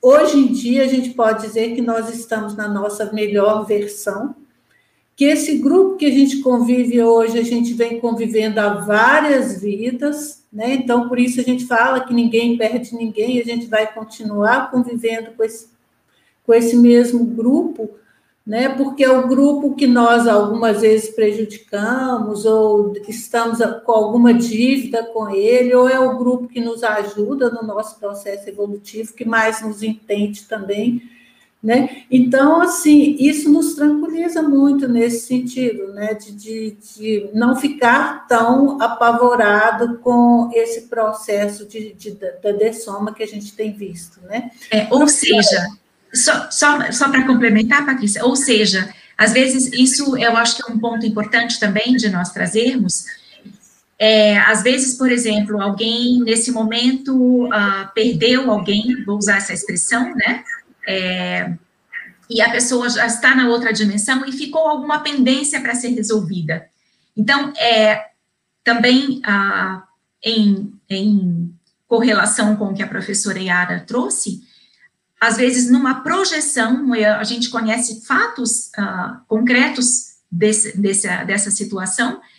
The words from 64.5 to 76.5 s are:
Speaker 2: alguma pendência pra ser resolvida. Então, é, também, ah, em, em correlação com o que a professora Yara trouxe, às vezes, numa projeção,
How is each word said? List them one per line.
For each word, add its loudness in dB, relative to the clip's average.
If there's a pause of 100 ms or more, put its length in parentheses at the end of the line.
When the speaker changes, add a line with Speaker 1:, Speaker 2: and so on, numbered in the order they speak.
Speaker 2:
alguma -2
pendência 0
pra -4
ser -4
resolvida. -4 (480)
Então, 0
é, 2 (520)
também, 2
ah, -2 (400)
em, 0 (160)
em 0 (360)
correlação 2
com -4
o -6
que -6
a -8
professora -6
Yara -2
trouxe, -6 (760)
às 0
vezes, 2
numa 2
projeção, -2